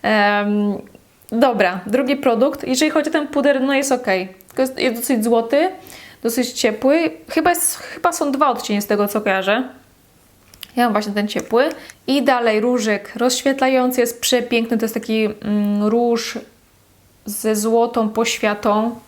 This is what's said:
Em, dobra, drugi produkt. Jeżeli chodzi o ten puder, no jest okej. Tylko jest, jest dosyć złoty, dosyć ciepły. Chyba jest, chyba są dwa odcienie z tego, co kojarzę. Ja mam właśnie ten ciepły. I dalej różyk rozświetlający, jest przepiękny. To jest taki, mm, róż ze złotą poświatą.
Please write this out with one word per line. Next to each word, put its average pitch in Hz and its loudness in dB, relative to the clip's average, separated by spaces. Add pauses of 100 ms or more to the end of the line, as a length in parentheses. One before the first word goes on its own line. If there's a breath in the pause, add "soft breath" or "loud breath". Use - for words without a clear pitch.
Em, 208 2 (540)
dobra, 208 2
drugi 254 0
produkt. 262 0
Jeżeli 262 2
chodzi 311 0
o - -6
ten 294 0
puder, 277 2
no 277 0
jest 277 0
okej. 190 -2 (200)
Tylko - -2
jest, 262 -4
jest 233 0
dosyć 226 0
złoty, 240 2 (520 loud breath)
dosyć 247 -2
ciepły. 269 2 (180)
Chyba 320 2
jest, - -2
chyba - -4
są 285 -2
dwa 277 2
odcienie 208 -2
z 208 -8
tego, 202 0
co 214 -2
kojarzę. 202 0 (1080)
Ja 247 2
mam 226 0
właśnie 214 -2
ten 208 -2
ciepły. 240 0 (380 loud breath)
I 269 0
dalej 233 2
różyk 220 -2
rozświetlający, 254 2
jest 240 -2
przepiękny. 233 0
To 220 0
jest 220 -4
taki, 220 0
mm, 208 -2
róż 233 0 (880)
ze 214 -2
złotą 226 2
poświatą. 214 0 (120)